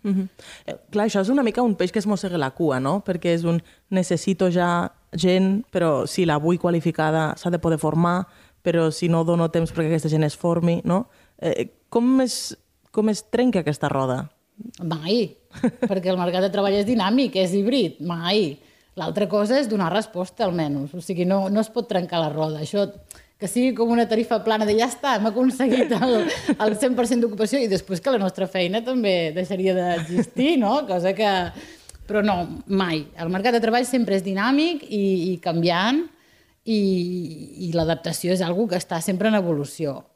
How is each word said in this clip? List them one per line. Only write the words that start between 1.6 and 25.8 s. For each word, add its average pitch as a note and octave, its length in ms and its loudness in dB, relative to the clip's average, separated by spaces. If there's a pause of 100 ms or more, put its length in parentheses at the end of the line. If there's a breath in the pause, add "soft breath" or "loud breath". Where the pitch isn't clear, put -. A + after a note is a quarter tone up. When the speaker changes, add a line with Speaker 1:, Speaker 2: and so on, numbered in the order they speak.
Speaker 1:
un A3+ 140 2
peix F3 160 0
que A3 80 0
es G3 80 -2
mossega F#3 300 -2
la C3+ 140 0
cua, D3 280 0
no? D#3 240 -2
Perquè F3 300 -2
és E3 100 -2
un E3+ 180 2 (280 soft breath)
necessito F#3 600 0
ja F3 440 0 (180)
gent, F#3 580 2
però E3 380 2
si - 180 0
la D3+ 120 2
vull E3 220 2
qualificada D#3+ 760 0
s'ha - 140 -6
de F3 100 0
poder D#3+ 200 2
formar, E3+ 460 2 (380 soft breath)
però E3 280 2
si E3+ 180 -2
no E3 160 2
dono E3+ 260 2
temps E3 220 0
perquè D#3+ 140 0
aquesta D#3+ 220 0
gent D#3 140 2
es D3 140 -2
formi, E3+ 480 0
no? F#3 240 0 (300 soft breath)
Eh, - 280 -2 (220)
com B3+ 320 4
es, - 340 -4 (360)
com G#3+ 180 0
es G3+ 200 -2
trenca A#3 300 2
aquesta D3+ 300 -2
roda? C3+ 400 -2 (540)
Speaker 2:
Mai, E3+ 520 -2 (160)
<laughs> - 380 -2
perquè F#3 200 -2
el F#3 80 0
mercat F3+ 260 0
de G3 60 0
treball G3 240 0
és G3+ 120 2
dinàmic, A3+ 500 2
és F#3 180 2
híbrid, G3+ 480 0
mai. E3+ 560 -2 (380 soft breath)
L'altra F3+ 320 -2
cosa G#3 320 2
és C4+ 100 -2
donar G3 240 0
resposta, G#3 520 -4
almenys. D3 480 -2
O F3 80 -12
sigui, F3 240 -2
no, F#3+ 240 2
no G#3 120 2
es G#3+ 80 -2
pot - 180 -6
trencar F3 320 -2
la D#3 140 0
roda. D#3 260 -2
Això, G3+ 280 -2 (500 loud breath)
que G3+ 100 -10
sigui B3 280 0
com A#3 180 0
una A#3 160 2
tarifa A3+ 340 0
plana A3 220 2
de G#3 80 2
"ja A3+ 160 4
està, B3+ 260 -2
hem G#3 140 0
aconseguit B3+ 640 2